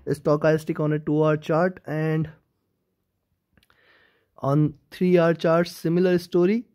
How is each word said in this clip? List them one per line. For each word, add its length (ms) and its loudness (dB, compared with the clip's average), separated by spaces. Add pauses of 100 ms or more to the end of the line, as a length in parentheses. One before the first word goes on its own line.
stochastic 720 0
on 140 0
a 60 -2
two-hour 380 0
chart. 480 -2
And 440 -4 (2000)
on 360 0 (160)
three-hour 420 2
charts, 380 0
similar 480 0
story, 560 0